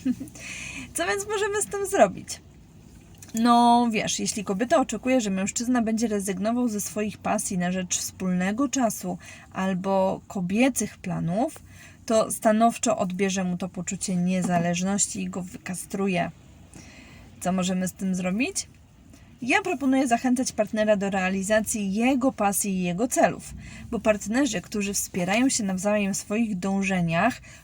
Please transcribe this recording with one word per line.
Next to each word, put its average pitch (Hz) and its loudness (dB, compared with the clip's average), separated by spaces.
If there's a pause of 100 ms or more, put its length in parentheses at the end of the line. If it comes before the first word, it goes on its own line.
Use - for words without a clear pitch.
(400)
<laughs> - -12
Co 330 0
więc 403 -2
możemy 415 0
z - -2
tym 403 -4
zrobić? - 2 (920)
No 240 6
wiesz, - -2
jeśli 101 -4
kobieta 247 2
oczekuje, 254 2
że 208 -2
mężczyzna 226 0
będzie 220 0
rezygnował 208 0
ze 208 -2
swoich 208 -4
pasji 196 -2
na 175 0
rzecz 185 -2
wspólnego 190 -2
czasu 208 -2 (340)
albo 190 0
kobiecych 214 0
planów, 175 -2 (560)
to 220 4
stanowczo 226 2
odbierze 190 -2
mu 180 -2
to 185 -6
poczucie 180 -6
niezależności 180 0
i 180 -4
go 185 -6
wykastruje. 180 -4 (1080)
Co 180 0
możemy 185 0
z - -6
tym 190 -4
zrobić? 190 -2 (720)
Ja 330 2
proponuję 269 2
zachęcać 247 2
partnera 214 2
do 196 0
realizacji 196 0
jego 254 2
pasji 202 0
i 185 0
jego 175 0
celów, 202 2 (360)
bo 220 -4
partnerzy, 214 0
którzy 202 -4
wspierają 196 0
się 247 0
nawzajem 196 0
w - -2
swoich 208 -2
dążeniach, 190 0 (240)